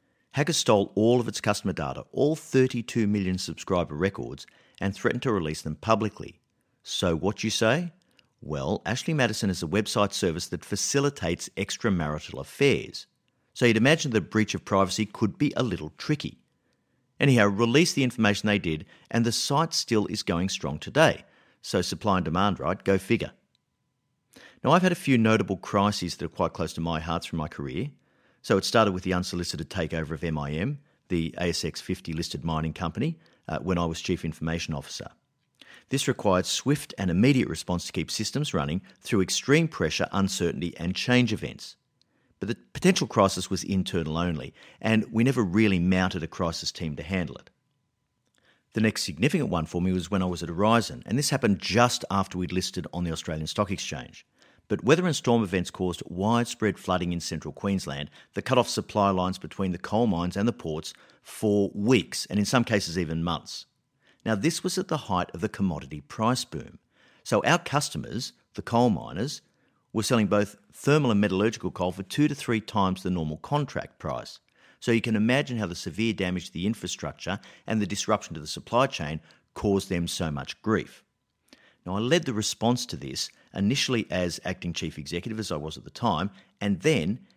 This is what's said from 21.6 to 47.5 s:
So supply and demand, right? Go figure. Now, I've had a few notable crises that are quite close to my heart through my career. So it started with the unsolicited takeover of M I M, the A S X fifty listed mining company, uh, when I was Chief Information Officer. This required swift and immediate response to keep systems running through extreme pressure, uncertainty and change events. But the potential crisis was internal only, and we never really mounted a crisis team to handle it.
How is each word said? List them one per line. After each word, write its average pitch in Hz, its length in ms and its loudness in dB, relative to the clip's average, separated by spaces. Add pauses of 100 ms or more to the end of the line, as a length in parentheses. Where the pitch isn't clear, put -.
So - 200 0
supply 95 340 0
and 92 80 2
demand, 90 380 0
right? 85 200 -2
Go 98 160 4
figure. 92 360 -2 (1300)
Now, 123 80 4
I've 175 120 6
had 185 100 4
a - 20 -2
few 131 220 4
notable 110 400 4
crises 101 580 0
that - 100 -8
are 78 40 -6
quite 85 240 -2
close 80 200 -4
to 85 80 -6
my 82 200 -2
heart 82 220 -4
through - 160 -6
my 76 100 -4
career. 76 400 -8 (520)
So - 140 2
it 95 80 2
started 110 300 4
with 90 100 -6
the 92 80 -2
unsolicited 87 580 -4
takeover 80 420 -4
of 76 120 -8
M 80 140 -2
I 71 140 -6
M, 113 280 -4 (300)
the 82 280 -2
A 87 120 -2
S 85 160 -4
X - 160 -8
fifty 90 320 -6
listed 80 320 -6
mining 80 260 -2
company, 101 480 -4 (300)
uh, 76 100 -4
when 87 180 -2
I 85 80 2
was 82 140 -4
Chief 90 240 -2
Information 82 500 -4
Officer. - 360 -10 (800)
This 135 180 -2
required 92 380 2
swift - 520 -2
and 95 140 0
immediate 120 380 4
response 85 380 -4
to - 40 -12
keep 80 180 -4
systems - 440 -4
running 78 280 -2 (200)
through - 180 0
extreme 143 480 2
pressure, - 460 -2
uncertainty 87 640 0
and - 180 -4
change 123 380 4
events. - 420 -8 (640)
But 98 80 -6
the 95 100 -2 (140)
potential - 340 4
crisis 95 440 4
was 90 160 -2
internal 82 520 0
only, 80 360 -2 (260)
and 110 320 2
we 113 140 2
never 127 180 2
really 98 340 4
mounted 92 460 2
a 82 40 -4
crisis 85 440 -4
team 78 240 -8
to 80 80 -10
handle 87 320 -4
it. - 140 -20 (1200)